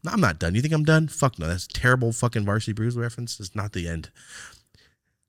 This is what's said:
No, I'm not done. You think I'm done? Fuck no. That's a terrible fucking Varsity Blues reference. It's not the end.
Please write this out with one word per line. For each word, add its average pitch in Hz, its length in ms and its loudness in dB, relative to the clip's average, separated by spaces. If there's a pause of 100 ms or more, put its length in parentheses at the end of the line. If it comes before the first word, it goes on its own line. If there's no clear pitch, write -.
No, 156 80 -6
I'm 214 100 2
not 87 180 2
done. 82 160 0
You 117 60 2
think 156 120 0
I'm 151 120 2
done? 160 220 6
Fuck - 320 0
no. 80 80 -4
That's 90 180 -2
a - 40 -18
terrible 123 420 4
fucking 113 340 0
Varsity 107 280 0
Blues 113 220 -2
reference. 120 440 -6
It's 98 160 -12
not 101 180 -6
the 87 140 -4
end. 82 220 -6 (1200)